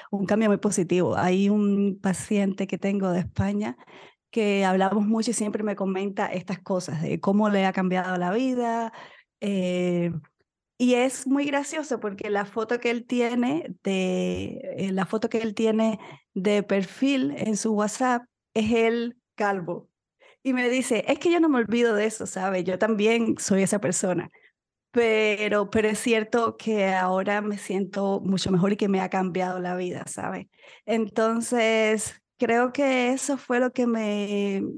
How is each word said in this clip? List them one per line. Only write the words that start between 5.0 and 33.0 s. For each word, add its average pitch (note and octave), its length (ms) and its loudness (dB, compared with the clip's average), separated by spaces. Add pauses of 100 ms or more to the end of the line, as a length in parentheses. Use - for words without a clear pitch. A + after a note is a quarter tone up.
mucho A3+ 260 2
y - 20 -4
siempre G#3 280 -2
me G#3 140 -2
comenta G3 520 -2
estas F3 320 -6
cosas F3+ 420 -4
de D#3+ 180 -2
cómo G#3 300 2
le G3 160 4
ha F#3+ 80 0
cambiado F#3 440 0
la F3 140 0
vida, A#3 600 -2 (480)
eh, F3+ 720 0 (680)
y B3 160 4
es B3+ 320 0
muy C#4 200 2
gracioso C#4+ 540 -4
porque G#3 300 -6
la G3+ 160 2
foto A3+ 340 -2
que A#3+ 100 0
él A#3+ 160 -4
tiene A#3+ 760 0
de, F#3 800 -2 (180)
eh, F#3+ 140 -2
la F#3 140 -2
foto A3 240 -2
que A#3 80 0
él A3 160 -4
tiene A3 440 2 (360)
de G#3 280 2
perfil C4 760 0
en G#3+ 200 -2
su A3 160 -2
WhatsApp A#3+ 500 0 (300)
es A3 180 0
él A#3 440 2 (200)
calvo. F#3+ 520 -4 (540)
Y C4+ 120 0
me B3 160 0
dice, B3 380 0
"Es C4+ 100 2
que F4+ 140 2
yo E4+ 80 4
no E4 100 6
me C4 80 4
olvido A#3 360 2
de G#3 120 2
eso, G#3+ 200 -6
¿sabe? F#3 380 -4
Yo F3+ 140 -2
también A3 600 2
soy G3 240 2
esa G3+ 180 0
persona". F3+ 500 -2 (600)
Pero, G#3+ 800 2
pero G#3+ 180 2
es G#3+ 100 0
cierto A3+ 580 0
que G#3+ 380 0
ahora F#3+ 480 0
me G#3 160 -4
siento G3 640 -2
mucho F#3+ 280 0
mejor F#3+ 220 4
y G3+ 40 0
que G3+ 120 0
me G3 140 2
ha F#3 80 -4
cambiado F#3 500 -2
la F3+ 160 -4
vida, F3+ 300 -6
¿sabe? - 420 -10 (380)
Entonces, A3 1400 0 (160)
creo A#3+ 340 2
que C4 400 2